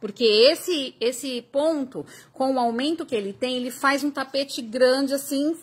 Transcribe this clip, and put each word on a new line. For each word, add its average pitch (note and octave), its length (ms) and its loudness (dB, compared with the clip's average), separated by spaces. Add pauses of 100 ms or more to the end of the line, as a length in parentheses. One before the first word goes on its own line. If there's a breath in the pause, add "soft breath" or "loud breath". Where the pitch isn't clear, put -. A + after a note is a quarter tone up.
Porque G#3+ 240 -4
esse, C4+ 760 4
esse B3 440 -4
ponto, C#4 600 -2 (280 loud breath)
com C4+ 220 0
o B3+ 40 0
aumento C4 460 -2
que - 100 -6
ele G3+ 160 -4
tem, B3+ 240 -4
ele B3 160 -4
faz C#4 320 0
um D4 80 -2
tapete C#4 500 -6
grande, B3+ 520 2
assim, C#4+ 500 -2